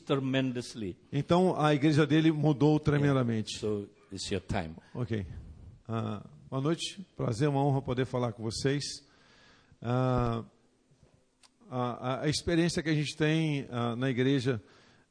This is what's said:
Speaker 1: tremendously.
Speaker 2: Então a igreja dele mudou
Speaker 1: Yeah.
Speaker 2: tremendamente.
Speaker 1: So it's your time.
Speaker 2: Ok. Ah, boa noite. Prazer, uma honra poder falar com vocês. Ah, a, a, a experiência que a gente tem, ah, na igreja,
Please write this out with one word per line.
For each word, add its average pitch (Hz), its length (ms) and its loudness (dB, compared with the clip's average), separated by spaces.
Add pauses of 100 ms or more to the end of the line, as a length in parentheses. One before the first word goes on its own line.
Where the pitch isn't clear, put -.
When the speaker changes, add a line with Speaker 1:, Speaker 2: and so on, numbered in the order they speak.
Speaker 1:
tremendously. 131 880 -2 (160)
Speaker 2:
Então 170 480 4
a 151 140 4
igreja 151 320 4
dele 160 260 6
mudou 151 460 4
Speaker 1:
Yeah. 151 80 -6
Speaker 2:
tremendamente. 131 720 2
Speaker 1:
So 104 280 -2 (240)
it's 95 200 -8
your 95 100 -2
time. 82 340 -4 (200)
Speaker 2:
Ok. 110 320 -4 (600)
Ah, 110 360 -4 (280)
boa 135 120 -4
noite. 160 360 -4 (180)
Prazer, 127 320 -2
uma 139 160 0
honra 139 180 2
poder 131 240 -2
falar 123 260 -2
com 113 100 -14
vocês. 135 400 -2 (1000)
Ah, 123 600 0 (1300)
a, 127 100 -4
a, 123 440 -4
a 151 40 0
experiência 170 540 0
que 151 80 -6
a 156 40 2
gente 147 220 -2
tem, 156 540 0
ah, 117 260 -2
na 131 140 -2
igreja, 127 520 2 (480)